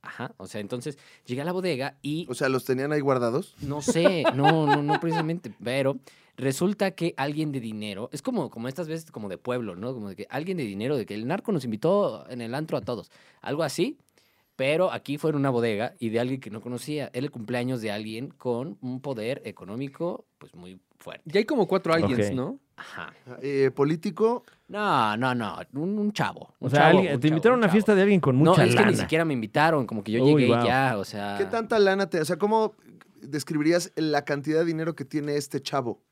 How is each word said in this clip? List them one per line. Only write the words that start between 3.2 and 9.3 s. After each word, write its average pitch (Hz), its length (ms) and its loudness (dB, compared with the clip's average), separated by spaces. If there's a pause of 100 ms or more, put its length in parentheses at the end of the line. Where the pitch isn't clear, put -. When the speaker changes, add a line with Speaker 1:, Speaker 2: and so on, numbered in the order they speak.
Speaker 1:
no 143 200 -6
sé, 170 420 2 (120)
no, 151 320 4
no, 147 160 2
no 147 160 0
precisamente, 160 520 -4 (120)
pero 135 340 0 (400)
resulta 185 540 0
que 165 260 -4
alguien 151 340 -2
de 135 80 -4
dinero, 107 520 -8
es 151 100 -10
como, 202 300 -4
como 117 160 -8
estas 156 200 -8
veces 160 220 -8
como 104 200 -10
de 87 100 -8